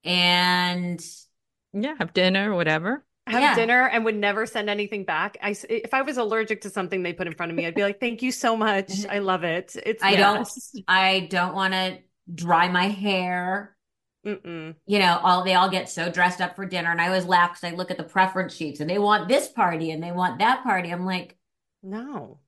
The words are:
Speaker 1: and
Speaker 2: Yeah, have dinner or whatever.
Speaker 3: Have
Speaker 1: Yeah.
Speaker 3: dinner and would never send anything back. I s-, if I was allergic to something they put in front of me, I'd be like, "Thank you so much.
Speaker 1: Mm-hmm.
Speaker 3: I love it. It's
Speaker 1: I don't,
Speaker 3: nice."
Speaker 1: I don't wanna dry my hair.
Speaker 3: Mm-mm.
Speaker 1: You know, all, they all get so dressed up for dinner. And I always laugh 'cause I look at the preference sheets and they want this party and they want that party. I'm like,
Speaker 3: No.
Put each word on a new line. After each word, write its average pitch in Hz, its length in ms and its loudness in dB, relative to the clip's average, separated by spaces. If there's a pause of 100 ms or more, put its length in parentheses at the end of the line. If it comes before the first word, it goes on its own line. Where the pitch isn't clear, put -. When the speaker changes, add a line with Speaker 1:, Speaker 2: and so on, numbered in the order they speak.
Speaker 1:
and 180 1000 2 (680)
Speaker 2:
Yeah, 247 260 -4
have 165 140 -4
dinner 190 400 2
or 185 40 0
whatever. 170 480 0 (220)
Speaker 3:
Have 240 140 0
Speaker 1:
Yeah. 277 140 4
Speaker 3:
dinner 240 320 4
and 226 180 0
would 220 120 0
never 208 300 0
send 208 240 -4
anything 208 340 -4
back. 180 380 -2
I 202 80 -2
s-, 202 180 -8
if 226 260 -4
I 262 80 2
was 269 140 -4
allergic 220 460 -2
to 202 80 -12
something 185 320 -4
they 175 100 -4
put 175 140 -6
in 165 80 -8
front 165 180 -6
of 170 40 -4
me, 170 100 -2
I'd 165 80 -6
be 202 80 2
like, 202 180 0
"Thank 240 220 -4
you 254 100 -2
so 226 240 0
much. 202 320 2
Speaker 1:
Mm-hmm. 196 220 -6
Speaker 3:
I 202 80 -2
love 185 260 0
it. 170 400 -4
It's 220 180 -2
Speaker 1:
I 196 140 4
don't, 202 220 6
Speaker 3:
nice." - 360 -10 (140)
Speaker 1:
I 190 420 2
don't 180 240 0
wanna 185 440 -2 (340)
dry 175 360 2
my 180 200 2
hair. 190 880 -2 (500)
Speaker 3:
Mm-mm. 165 480 -10 (120)
Speaker 1:
You 202 120 2
know, 175 240 4
all, 180 220 4
they 185 100 2
all 185 160 6
get 180 180 -2
so 170 220 -4
dressed 180 300 2
up 180 160 -4
for 190 100 -10
dinner. 170 240 -4
And 165 100 0
I 170 80 2
always 185 180 0
laugh 175 240 6
'cause - 140 -14
I 170 100 -6
look 180 160 -6
at 175 80 -4
the 156 60 -6
preference 185 500 0
sheets 147 260 -8
and 151 100 -4
they 196 80 0
want 208 300 2
this 277 200 2
party 165 440 0
and 160 100 -6
they 175 100 -8
want 180 280 -2
that 247 220 2
party. 180 280 -2
I'm 175 160 -6
like, 185 300 -6 (460)
Speaker 3:
No. 208 640 -12